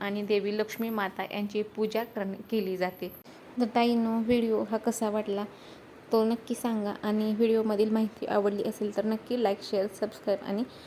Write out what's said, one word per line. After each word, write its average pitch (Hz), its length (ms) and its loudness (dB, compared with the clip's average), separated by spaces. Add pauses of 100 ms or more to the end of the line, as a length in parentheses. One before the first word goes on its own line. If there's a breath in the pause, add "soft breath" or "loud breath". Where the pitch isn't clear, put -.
आणि 202 200 -2
देवी 202 360 2
लक्ष्मी 214 320 -2
माता 196 340 -2
यांची 208 380 -4
पूजा 214 420 -2
करण-, 196 380 -6 (100)
केली 190 260 0
जाते. 180 480 -4 (360 loud breath)
तर 247 40 2 (100)
ताईंनो, 233 440 4
व्हिडिओ 226 440 4
हा 220 140 -2
कसा 220 320 0
वाटला 208 340 -2 (680 loud breath)
तो 226 140 6
नक्की 233 300 0
सांगा 214 380 -2 (100)
आणि 214 320 2
व्हिडिओमधील 220 540 4
माहिती 220 360 0
आवडली 208 380 2
असेल 208 340 -4
तर 202 80 2
नक्की 220 380 -2
लाईक, 196 200 4
शेअर, 202 240 0
सबस्क्राईब 202 560 -2
आणि 202 200 -2 (240 loud breath)